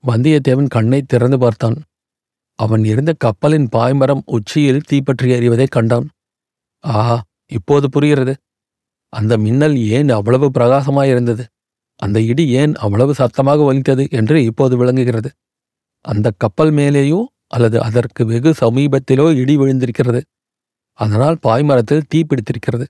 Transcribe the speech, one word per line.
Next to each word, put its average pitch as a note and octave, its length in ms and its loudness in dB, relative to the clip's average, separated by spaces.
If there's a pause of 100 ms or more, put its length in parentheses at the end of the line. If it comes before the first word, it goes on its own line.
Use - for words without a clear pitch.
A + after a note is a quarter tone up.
வந்தியத்தேவன் C3 640 2
கண்ணை A#2+ 340 0
திறந்து B2+ 360 0
பார்த்தான். A#2+ 440 -2 (720)
அவன் A2 300 -2
இருந்த C3 340 0
கப்பலின் C#3+ 580 0
பாய்மரம் C3+ 500 0
உச்சியில் C3+ 540 0
தீப்பற்றி C3+ 500 -2
எறிவதை A#2+ 380 2
கண்டான். A#2+ 400 0 (720)
ஆஹா, A#2+ 420 -2 (240)
இப்போது C#3 440 0
புரிகிறது. C#3 460 0 (720)
அந்த A2+ 300 -2
மின்னல் C3+ 380 0
ஏன் A#2+ 320 0
அவ்வளவு B2 500 0
பிரகாசமாயிருந்தது? B2+ 840 0 (520)
அந்த G#2 240 -2
இடி C3 280 0
ஏன் C#3 260 0
அவ்வளவு A#2 400 0
சத்தமாக C#3 480 0
ஒலித்தது C3+ 480 0
என்று B2+ 340 0
இப்போது B2 320 0
விளங்குகிறது. B2 540 0 (720)
அந்த G#2+ 360 -2
கப்பல் D#3 340 0
மேலேயோ C#3+ 540 0 (220)
அல்லது A#2 360 0
அதற்கு A#2 440 -2
வெகு A#2+ 340 0
சமீபத்திலோ C3+ 760 2
இடி C3+ 220 0
விழுந்திருக்கிறது. B2+ 680 0 (680)
அதனால் B2 500 0
பாய்மரத்தில் C#3 600 2 (120)
தீப்பிடித்திருக்கிறது. B2+ 760 -4